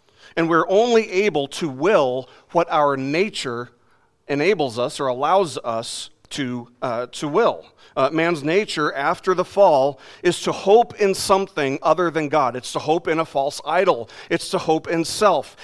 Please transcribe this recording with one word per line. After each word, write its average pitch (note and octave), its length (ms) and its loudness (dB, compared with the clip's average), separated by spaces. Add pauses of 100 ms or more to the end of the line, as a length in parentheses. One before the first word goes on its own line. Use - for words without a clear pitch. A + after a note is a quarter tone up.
(360)
And E3 140 0
we're E3+ 180 2
only A3+ 420 4
able F3+ 400 0
to E3+ 200 -6
will C3+ 580 0 (240)
what E3+ 200 0
our D3 260 2
nature C3+ 720 -4 (580)
enables D3 520 0
us B2+ 200 -4
or C#3+ 60 -4
allows C#3+ 540 0
us A#2 500 -8 (220)
to, B2 360 -6 (140)
uh, B2 240 -4
to - 220 -10
will. E3+ 360 0 (320)
Uh, C3+ 160 2
man's D#3+ 320 0
nature D#3+ 500 0
after E3 420 0
the F3 100 0
fall D3 540 4 (240)
is F3 180 0
to F3+ 100 -2
hope A3+ 480 4
in G3 140 2
something F3+ 720 0
other D#3+ 260 2
than D3+ 180 -4
God. C3 280 0
It's - 180 -10
to - 60 -4
hope E3 280 -2
in D#3+ 120 0
a E3 60 0
false C#3 380 -4
idol. D#3+ 460 0 (220)
It's E3 180 -2
to F#3+ 80 -2
hope D#3+ 300 -2
in E3 180 -2
self. E3+ 580 0